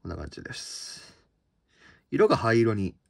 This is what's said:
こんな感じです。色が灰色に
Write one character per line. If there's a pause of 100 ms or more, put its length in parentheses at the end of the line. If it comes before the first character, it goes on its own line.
こ
ん
な
感
じ
で
す。 (920)
色
が
灰
色
に (140)